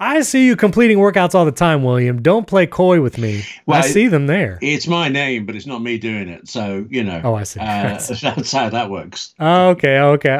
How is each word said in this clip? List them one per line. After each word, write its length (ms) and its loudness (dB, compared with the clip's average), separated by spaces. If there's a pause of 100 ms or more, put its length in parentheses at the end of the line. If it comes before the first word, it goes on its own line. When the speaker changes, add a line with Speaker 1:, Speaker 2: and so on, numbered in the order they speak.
Speaker 1:
I 220 0
see 240 2
you 100 4
completing 400 4
workouts 380 2
all 100 6
the 80 2
time, 320 2
William. 380 0
Don't 240 2
play 200 2
coy 360 2
with 160 -2
me. 260 -4 (220)
Speaker 2:
Well, 120 2
Speaker 1:
I 40 4
see 260 2
them 200 2
there. 340 -2
Speaker 2:
it's 240 -4
my 240 0
name, 340 -4
but 100 -10
it's 120 -14
not 160 -10
me 160 -6
doing 300 -6
it. 200 -18
So, 400 -8
you 160 -4
know, 200 -6
Speaker 1:
Oh, 100 0
I 80 -4
see. 180 -12
<laughs> 0 -
Speaker 2:
uh, 340 -4
Speaker 1:
I 40 -10
see. 160 -8
Speaker 2:
<laughs> 80 -10
that's 300 -4
how 180 -2
that 180 -4
works. 500 -12
Speaker 1:
Okay, 600 2
okay. 420 2